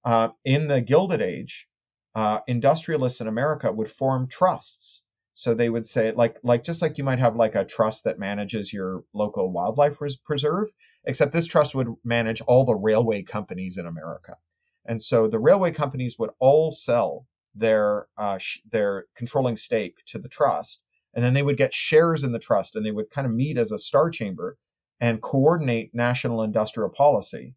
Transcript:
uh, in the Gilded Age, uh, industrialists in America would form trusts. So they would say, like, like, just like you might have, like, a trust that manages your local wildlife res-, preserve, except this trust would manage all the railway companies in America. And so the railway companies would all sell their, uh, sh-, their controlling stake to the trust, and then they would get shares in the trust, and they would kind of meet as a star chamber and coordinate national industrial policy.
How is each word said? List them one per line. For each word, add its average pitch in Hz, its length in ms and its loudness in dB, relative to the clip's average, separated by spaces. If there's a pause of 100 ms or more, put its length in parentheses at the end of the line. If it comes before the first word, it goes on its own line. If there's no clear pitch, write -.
uh, 113 240 2 (160)
in 147 220 2
the 139 140 2
Gilded 143 420 2
Age, 92 460 -8 (480)
uh, 107 320 0
industrialists 131 720 0
in 110 80 -4
America 131 420 -2
would 107 200 -4
form 131 380 -2
trusts. - 760 -4 (300)
So 120 200 -2
they 117 160 2
would 113 160 -4
say, 110 260 0
like, 117 300 0
like, 120 220 2
just 170 180 -6
like 156 160 -2
you 139 60 -4
might 127 160 0
have, 117 160 2
like, 110 180 2
a 98 100 0
trust 110 400 -2
that 98 140 -2
manages 101 540 -6
your 92 320 -6 (100)
local 104 380 -2
wildlife 117 480 0
res-, 143 160 -6
preserve, 156 520 -4 (360)
except - 280 0
this 165 140 0
trust 151 280 2
would 127 140 -2 (160)
manage 113 380 0
all 127 220 6
the 120 100 2
railway 107 480 2
companies 92 560 -8
in 87 80 -10
America. 80 500 -12 (480)
And 113 180 -6
so 113 260 2
the 107 100 -2
railway 175 320 6
companies 131 480 -4
would 110 120 -4 (100)
all 151 320 6
sell 117 540 -2 (280)
their, 107 520 2 (120)
uh, 101 200 -4
sh-, - 220 -12 (100)
their 101 360 -2 (100)
controlling 120 400 -2
stake 107 400 -4 (100)
to 113 120 -14
the 127 100 -14
trust, - 540 -2 (320)
and 117 100 0
then 127 100 2
they 143 80 2
would 139 140 0
get 135 180 0
shares 160 480 4
in 127 100 -2
the 113 60 -4
trust, 107 380 -2
and 107 80 -4
they 107 80 -2
would 107 180 -6
kind 135 160 -4
of 117 60 0
meet 127 240 -2
as 110 160 0
a 104 60 -4
star 160 320 2
chamber 90 480 -8 (420)
and 113 220 0
coordinate 135 720 0
national 120 480 0
industrial 107 480 -2
policy. 127 680 0